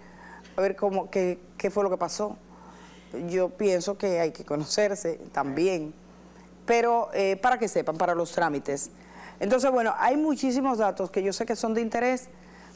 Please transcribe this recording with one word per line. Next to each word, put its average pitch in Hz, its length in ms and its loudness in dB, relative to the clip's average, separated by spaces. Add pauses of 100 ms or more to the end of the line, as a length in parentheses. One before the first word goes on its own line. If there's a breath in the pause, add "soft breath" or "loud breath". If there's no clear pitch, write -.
(560 loud breath)
a 185 60 0
ver 190 140 2
cómo, 196 340 0
qué, 180 300 0 (180)
qué 190 140 -4
fue 202 120 0
lo 202 60 2
que 180 80 0
pasó. 202 400 -4 (880 loud breath)
Yo 180 220 0
pienso 190 480 0
que 185 220 0
hay 160 120 2
que - 140 -14
conocerse 170 720 0 (160)
también, 156 600 0 (720 loud breath)
pero, 233 480 2
eh, 196 240 2
para 247 200 2
que 220 100 -2
sepan, 160 300 0
para 175 160 2
los 170 200 -2
trámites. 147 580 -2 (480 loud breath)
Entonces, 247 320 2
bueno, 233 260 2
hay 254 200 4
muchísimos 269 600 2
datos 190 320 0
que 190 140 0
yo 190 100 0
sé 233 120 -2
que 233 100 -2
son 220 180 -2
de 226 80 0
interés 240 460 0 (480 loud breath)